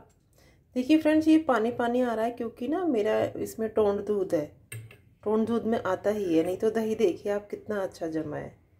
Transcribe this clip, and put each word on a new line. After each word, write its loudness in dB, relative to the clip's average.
देखिए 4
फ्रेंड्स, 4
ये 8
पानी 2
पानी 0
आ 0
रहा -2
है 0
क्योंकि -8
ना -2
मेरा 2
इसमें -6
टोंड 2
दूध 0
है, -2
टोंड 0
दूध -2
में -2
आता -2
ही 0
है, 4
नहीं -2
तो 0
दही -2
देखिए 0
आप -6
कितना -8
अच्छा -6
जमा -6
है। -12